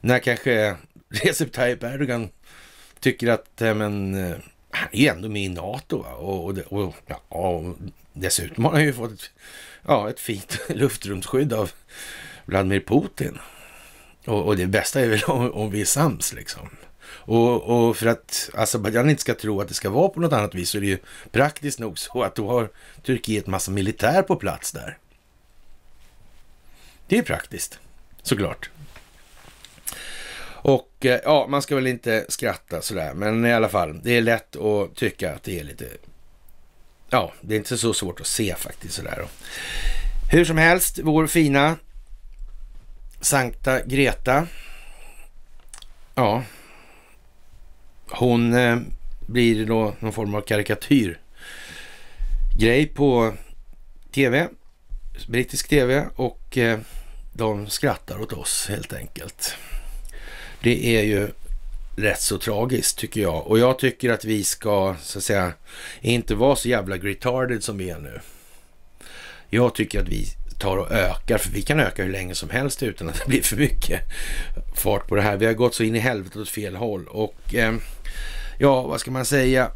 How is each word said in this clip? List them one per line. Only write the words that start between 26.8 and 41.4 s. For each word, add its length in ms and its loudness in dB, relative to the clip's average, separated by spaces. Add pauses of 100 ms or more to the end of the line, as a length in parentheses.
Det 100 4
är 40 4
praktiskt, 580 -6 (420)
såklart. 480 0 (1900)
Och, 420 2
eh, 180 6
ja, 260 4
man 120 0
ska 140 -2
väl 120 2
inte 420 0
skratta 520 -4
sådär, 320 -4
men 320 0
i 80 4
alla 160 4
fall, 340 0
det 80 2
är 100 6
lätt 340 0
att 400 0
tycka 380 -2
att 100 -14
det 160 -6
är 40 -10
lite... 240 -12 (1200)
Ja, 320 2
det 140 -4
är 20 2
inte 200 -4
så 160 2
svårt 260 -4
att 80 -6
se 280 -2
faktiskt 380 -10
sådär. 280 -8
Och 80 -8 (1040)
hur 140 8
som 120 0
helst, 460 4
vår 240 4
fina 480 6 (1500)